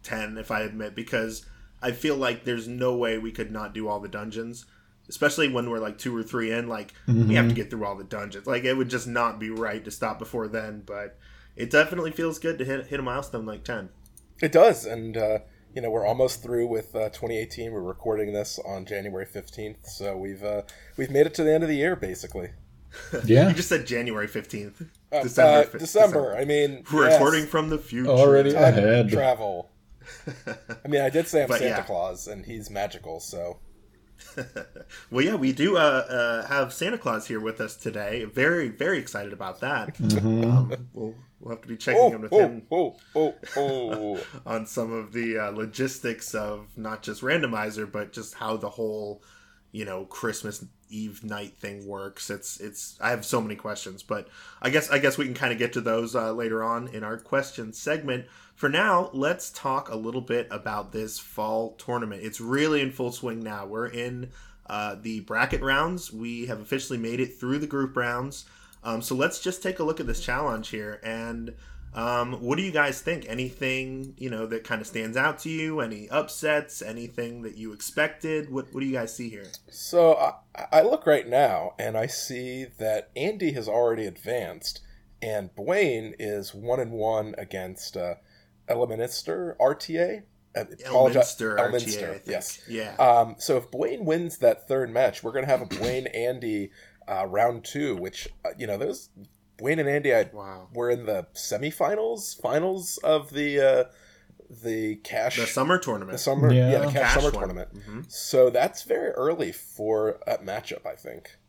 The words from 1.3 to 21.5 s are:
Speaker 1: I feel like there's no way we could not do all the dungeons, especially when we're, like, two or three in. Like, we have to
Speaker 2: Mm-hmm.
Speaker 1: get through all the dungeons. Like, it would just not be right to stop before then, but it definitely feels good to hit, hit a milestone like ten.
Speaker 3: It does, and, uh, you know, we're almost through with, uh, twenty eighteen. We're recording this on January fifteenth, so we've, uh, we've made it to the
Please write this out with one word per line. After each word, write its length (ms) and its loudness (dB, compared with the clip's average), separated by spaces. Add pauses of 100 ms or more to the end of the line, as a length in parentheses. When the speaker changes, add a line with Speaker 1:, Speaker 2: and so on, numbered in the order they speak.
Speaker 1:
I 100 -2
feel 240 0
like 300 -2
there's 200 -4
no 300 0
way 220 0
we 160 -6
could 180 -8
not 220 -8
do 160 -4
all 100 -2
the 80 -10
dungeons, 580 -10 (440)
especially 400 2
when 200 -2
we're, 100 -2
like, 180 -6
two 180 -6
or 80 -4
three 260 -4
in. 200 -4
Like, 240 -8 (120)
we 80 4
have 140 6
to 60 6
Speaker 2:
Mm-hmm. 220 6
Speaker 1:
get 160 -4
through 140 -6
all 120 -6
the 80 -14
dungeons. 420 -10
Like, 160 -2
it 120 2
would 140 0
just 160 -4
not 320 0
be 120 -8
right 340 -4
to 80 -12
stop 260 -6
before 300 -6
then, 380 -6
but 320 -12 (400)
it 120 -6
definitely 420 4
feels 280 -2
good 200 -2
to 40 -2
hit, 240 -4
hit 140 -6
a 20 -6
milestone 420 -6
like 200 -10
ten. 240 -8 (520)
Speaker 3:
It 120 0
does, 320 8
and, 320 -6
uh, 220 2 (360)
you 60 -4
know, 80 -2
we're 180 0
almost 340 2
through 260 0
with, 280 -4
uh, 140 0
twenty 280 -4
eighteen. 360 -8
We're 80 -6
recording 500 -2
this 340 -4
on 200 -8
January 400 -6
fifteenth, 640 -12
so 260 -6
we've, 260 -8
uh, 200 -2 (340)
we've 160 -4
made 160 8
it 60 -4
to 100 0
the 100 6